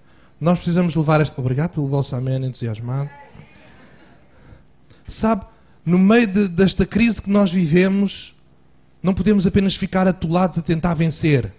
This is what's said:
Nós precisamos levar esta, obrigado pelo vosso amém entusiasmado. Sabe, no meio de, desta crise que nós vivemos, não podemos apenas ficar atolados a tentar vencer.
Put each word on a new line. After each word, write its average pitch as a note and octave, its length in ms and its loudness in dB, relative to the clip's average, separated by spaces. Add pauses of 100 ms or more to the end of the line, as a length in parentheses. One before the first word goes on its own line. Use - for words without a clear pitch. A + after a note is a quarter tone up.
(400)
Nós E3+ 200 0
precisamos F3 360 0
levar D#3 260 2
esta, D3 180 -4
obrigado C3 320 -2
pelo D3 160 -4
vosso C#3 280 -4
amém C3 300 -4
entusiasmado. B2 640 -6 (2000)
Sabe, A3 380 -4 (400)
no E3+ 120 2
meio A3 300 4
de, G3 220 0
desta F3+ 360 2
crise A3+ 360 0
que - 80 -8
nós G3+ 220 2
vivemos, F#3+ 840 0 (680)
não F#3 120 0
podemos F#3+ 340 2
apenas G3 300 0
ficar F#3 300 0
atolados F3 500 -2
a E3+ 40 -4
tentar E3 320 -2
vencer. D3 640 0